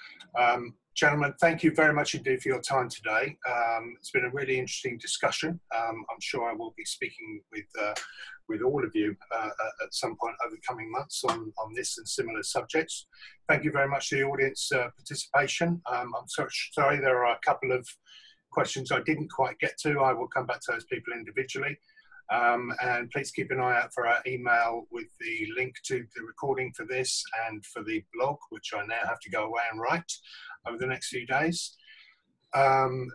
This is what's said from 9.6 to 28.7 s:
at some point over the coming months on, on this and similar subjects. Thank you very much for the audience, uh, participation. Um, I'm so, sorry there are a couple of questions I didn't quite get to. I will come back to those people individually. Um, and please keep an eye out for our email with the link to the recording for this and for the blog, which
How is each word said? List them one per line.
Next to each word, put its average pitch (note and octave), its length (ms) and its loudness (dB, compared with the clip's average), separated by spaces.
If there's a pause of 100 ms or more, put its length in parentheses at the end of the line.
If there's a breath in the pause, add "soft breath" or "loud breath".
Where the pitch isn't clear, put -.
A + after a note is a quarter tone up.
at - 100 -12
some - 260 -2
point - 140 -2 (100)
over - 120 -8
the - 100 -10
coming A2 240 -6
months C3+ 380 -6
on, A2+ 240 -4 (100)
on A2 120 -8
this - 240 -6
and G#2+ 100 -12
similar E3+ 340 -4
subjects. - 640 -2 (420 loud breath)
Thank D3+ 160 4
you D3+ 60 2
very C#3 180 2
much C#3+ 200 0
for C#3+ 80 0
the C3+ 80 4
audience, C3+ 480 0
uh, B2+ 240 2
participation. D3 880 0
Um, B2 320 -2
I'm - 100 -10
so, - 180 -2 (260)
sorry C#3 260 4
there B2+ 260 4
are A#2 100 6
a - 120 -2
couple C3 240 2
of B2 160 2 (640 loud breath)
questions - 400 0
I - 160 2
didn't D3+ 240 0
quite - 300 0
get - 220 -2
to. D3 180 2
I C3 140 6
will B2 140 -2
come B2+ 180 -2
back B2 160 -2
to - 100 -2
those - 120 -4
people - 280 -4
individually. F#4+ 680 -4 (520 loud breath)
Um, A#2+ 520 4
and A#2+ 280 0
please C#3 200 -4
keep C3 200 -4
an C3 80 0
eye B2 220 4
out G#2 140 -4
for A#2+ 120 0
our A#2+ 200 4
email A#2 640 2
with A#2 160 -8 (120)
the A2+ 380 -4
link B2+ 180 -2 (120)
to B2 180 -2 (100)
the - 120 -10
recording - 500 -4
for - 80 -8
this B2+ 380 -2 (260)
and G#2+ 160 -10
for - 180 -10
the G#2+ 300 -4
blog, B2+ 240 0 (140)
which - 260 -10